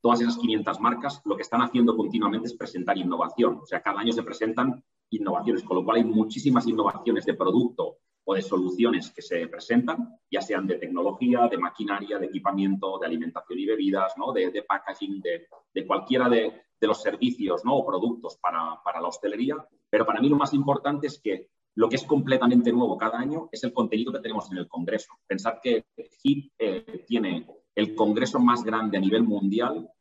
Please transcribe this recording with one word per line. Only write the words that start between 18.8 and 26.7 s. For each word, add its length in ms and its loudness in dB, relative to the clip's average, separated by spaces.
para 180 -4
la 80 -4
hostelería. 480 -2
Pero 160 4
para 160 0
mí 80 6
lo 60 8
más 180 2
importante 540 0
es 120 -8
que 300 -4
lo 160 4
que 60 0
es 80 -2
completamente 680 4
nuevo 260 2
cada 200 -2
año 340 -4
es 120 -10
el 100 -6
contenido 400 -2
que 60 -6
tenemos 320 -8
en 80 -6
el 80 -8
congreso. 460 -6
Pensad 360 -4
que 260 0
hip, 360 0
eh, 480 -6